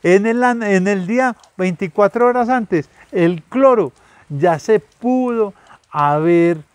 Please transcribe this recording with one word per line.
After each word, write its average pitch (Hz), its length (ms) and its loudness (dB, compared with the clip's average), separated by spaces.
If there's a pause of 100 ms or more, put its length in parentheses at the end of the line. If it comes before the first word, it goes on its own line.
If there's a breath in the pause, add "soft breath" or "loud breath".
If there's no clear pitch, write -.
En 196 240 2
el 240 180 0
an-, 240 180 -2
en 190 240 0
el 196 200 -2
día 247 300 -2 (200)
veinticuatro 196 680 -2
horas 247 220 0
antes, 214 420 -2 (200 soft breath)
el 170 320 0
cloro 247 500 0 (360 soft breath)
ya 151 300 0
se 214 220 0
pudo 240 760 -4 (360 soft breath)
haber 160 680 0 (160)